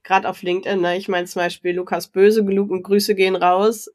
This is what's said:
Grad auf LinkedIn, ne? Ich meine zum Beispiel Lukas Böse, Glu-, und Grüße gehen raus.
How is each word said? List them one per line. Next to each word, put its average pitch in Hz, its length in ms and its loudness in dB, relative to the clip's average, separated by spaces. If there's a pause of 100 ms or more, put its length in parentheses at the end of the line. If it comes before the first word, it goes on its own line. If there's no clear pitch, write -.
Grad 190 220 0
auf 185 160 -6
LinkedIn, 190 400 -2
ne? 175 160 0
Ich 196 100 -8
meine 180 180 -2
zum 180 140 -8
Beispiel 175 340 -4
Lukas 180 340 -6
Böse, 214 360 4
Glu-, 196 260 -2
und 185 120 -4
Grüße 202 320 2
gehen 190 220 2
raus. 185 580 2